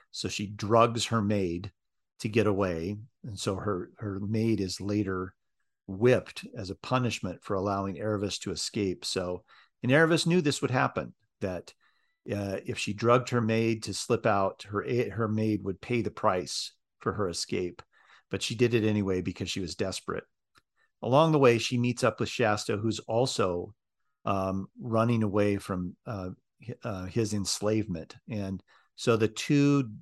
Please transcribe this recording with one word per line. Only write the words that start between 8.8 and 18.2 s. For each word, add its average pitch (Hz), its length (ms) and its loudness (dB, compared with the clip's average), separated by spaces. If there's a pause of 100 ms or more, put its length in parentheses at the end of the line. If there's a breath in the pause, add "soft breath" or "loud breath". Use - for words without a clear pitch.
So, 90 400 -4 (380 soft breath)
and 120 100 2
Aravis 160 340 6
knew 175 140 4
this 143 200 0
would 127 120 0
happen, 127 420 0 (260)
that, 90 320 -6 (600)
uh, 98 320 -2
if 120 140 -6
she - 160 -4
drugged 120 340 4
her 120 140 0
maid 113 420 2
to 104 80 -8
slip - 320 -2
out, 101 440 2
her, 101 160 -4 (260)
her 107 180 -2
maid 107 340 0
would 95 180 -6
pay 123 200 -2
the 107 100 -4
price - 640 -2 (280)
for 107 120 -2
her 98 160 -2
escape. 90 540 -4 (480 soft breath)